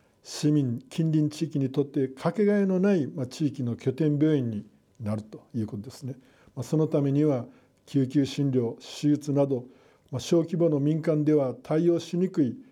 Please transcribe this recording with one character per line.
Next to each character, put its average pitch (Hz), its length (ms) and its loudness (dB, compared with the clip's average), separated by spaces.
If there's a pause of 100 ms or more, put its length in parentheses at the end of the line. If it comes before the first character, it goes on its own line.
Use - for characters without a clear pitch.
(220)
市 - 300 -2
民、 131 360 0
近 160 220 -2
隣 156 180 2
地 156 180 -6
域 147 120 -4
に 135 120 0
と 143 120 0
っ - 20 2
て 139 240 -2
か 165 240 -4
け 208 140 2
が 202 120 4
え 196 60 2
の 185 160 2
な 202 140 4
い、 143 120 2
ま 156 180 -6
あ、 - 20 -8
地 151 220 -2
域 127 140 -6
の 120 140 -2
拠 135 160 -2
点 147 260 2
病 151 200 4
院 120 100 -2
に 104 160 -6 (360)
な 107 140 -4
る 107 80 -6
と - 200 -18 (120)
い 117 60 -2
う 104 60 -2
こ - 100 -10
と 101 60 -8
で 127 80 -14
す - 140 -18
ね。 127 100 -8 (420)
ま 131 40 -8
あ、 - 20 -6
そ 156 160 -2
の 156 80 2
た 156 160 0
め 139 100 2
に 143 120 2
は、 127 220 0 (380)
救 131 240 0
急 139 160 2
診 139 260 -2
療、 120 260 0
手 - 320 -6
術 147 240 0
な 143 140 4
ど、 131 200 -2 (440)
ま 135 60 -8
あ、 117 40 -4
小 - 240 2
規 170 120 -6
模 165 140 2
の 147 100 2
民 151 220 0
間 156 240 0
で 151 80 4
は 135 280 2
対 165 280 2
応 170 80 2
し 170 180 -8
に 180 140 0
く 170 120 0
い 120 140 0 (160)